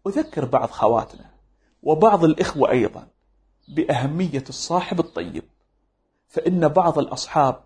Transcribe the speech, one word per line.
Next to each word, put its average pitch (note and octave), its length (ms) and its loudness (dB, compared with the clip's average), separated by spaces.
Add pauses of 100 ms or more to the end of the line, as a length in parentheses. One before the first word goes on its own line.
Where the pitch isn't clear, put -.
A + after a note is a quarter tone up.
أذكر G3+ 380 -4
بعض A#2+ 260 0
خواتنا - 600 -2 (520)
وبعض E3 420 4
الإخوة D#3 460 2
أيضا A2 360 -2 (640)
بأهمية C#3+ 800 -2
الصاحب F3 520 -4
الطيب، - 420 -8 (840)
فإن E3+ 400 0
بعض E3 300 2
الأصحاب - 680 -2